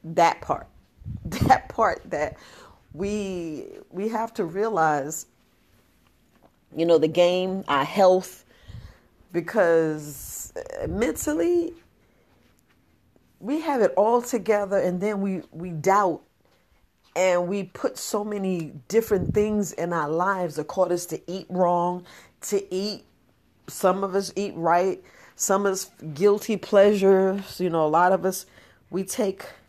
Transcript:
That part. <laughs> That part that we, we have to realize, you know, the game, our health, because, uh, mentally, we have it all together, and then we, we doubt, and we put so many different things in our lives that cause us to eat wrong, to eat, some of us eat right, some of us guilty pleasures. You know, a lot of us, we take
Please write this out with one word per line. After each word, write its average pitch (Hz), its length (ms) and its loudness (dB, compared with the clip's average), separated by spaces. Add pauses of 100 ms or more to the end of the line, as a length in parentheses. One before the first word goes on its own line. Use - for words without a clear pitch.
That 165 380 2
part. - 320 -6
<laughs> - 40 -20 (480)
That - 440 2
part - 420 0
that - 260 -4 (560)
we, 185 760 -6 (240)
we 196 180 -6
have 226 260 -6
to 208 100 -4
realize, 160 800 -2 (1500)
you 160 100 -2
know, 170 140 6
the 151 100 4
game, 180 600 2
our 139 160 2
health, 185 600 2 (880)
because, 165 1200 0
uh, - 320 -8
mentally, 320 840 -2 (1700)
we 269 220 -4
have 294 220 0
it 190 140 4
all 233 260 4
together, 202 560 0
and 180 220 0
then 202 200 -2
we, 190 220 -2 (100)
we 175 180 -10
doubt, 190 520 2 (920)
and 175 340 2
we 196 160 -4
put - 320 -6
so - 280 -4
many 190 480 -4 (160)
different 208 460 0
things 208 380 0
in 170 200 -4
our 160 160 -2
lives 175 480 -2
that 151 100 -4
cause 180 240 0
us 175 160 -2
to - 140 -8 (100)
eat 185 180 -8
wrong, 175 560 0 (380)
to 196 320 -4
eat, 202 300 -6 (640)
some 190 340 0
of 190 140 -4
us 196 180 -2
eat 202 220 -4
right, 175 460 2 (340)
some 196 280 0
of 196 80 2
us 190 180 -8 (240)
guilty 202 420 2
pleasures. 196 1040 4
You 185 100 0
know, 160 160 2
a - 20 0
lot 175 240 4
of 175 120 0
us, 185 220 -4 (440)
we 190 140 -4
take 196 400 -4 (240)